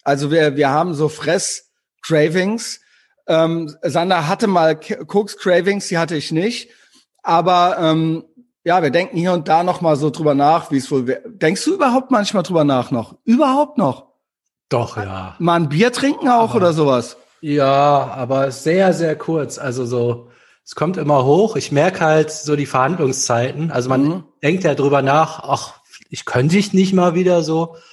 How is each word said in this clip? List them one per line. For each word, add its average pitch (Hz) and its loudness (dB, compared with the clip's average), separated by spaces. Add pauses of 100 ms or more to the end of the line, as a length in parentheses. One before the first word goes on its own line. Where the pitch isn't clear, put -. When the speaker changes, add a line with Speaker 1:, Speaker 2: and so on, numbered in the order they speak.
Speaker 1:
Also 143 -2
wir, 151 2
wir 143 2
haben 165 0
so 151 0
Fress-Cravings. 165 -2 (460)
Ähm, 165 0
Sander 170 -2
hatte 196 -2
mal 160 2
K-, - -10
Koks-Cravings, 190 0
die 185 -2
hatte 165 -2
ich - -6
nicht. 190 -4 (520)
Aber, 175 2
ähm, 160 0 (400)
ja, 170 2
wir 143 0
denken 175 -2
hier 180 0
und 165 -4
da 165 4
noch 180 -2
mal 160 2
so 147 -2
drüber 151 0
nach, 151 2
wie 143 0
es 131 -4
wohl 131 0
wär. 123 -4
Denkst - -2
du 330 0
überhaupt 262 0
manchmal 208 0
drüber 160 2
nach 131 0
noch? 117 -6
Überhaupt 277 2
noch? 139 -2 (580)
Speaker 2:
Doch, 120 -2
ja. 95 -10
Speaker 1:
Mal 170 2
ein 165 0
Bier 208 2
trinken 277 -2
auch 233 2
Speaker 2:
Aber 240 -2
Speaker 1:
oder 180 4
sowas? 139 0 (240)
Speaker 2:
Ja, 139 2
aber 135 -2
sehr, 180 2
sehr 156 -2
kurz. 156 -6
Also 127 -6
so, 120 -4 (340)
es - -20
kommt 185 -2
immer 147 2
hoch. 165 2
Ich - -6
merk 147 0
halt 156 2
so 147 -4
die 143 -2
Verhandlungszeiten. 135 -2
Also 127 -4
man 131 2
Speaker 1:
Mhm. 165 -2 (180)
Speaker 2:
denkt 180 -2
ja 147 2
drüber 139 2
nach, 151 2
ach, - -6 (340)
ich - -14
könnte 147 0
ich 208 -2
nicht 190 2
mal 175 2
wieder 180 2
so. 160 -4 (160)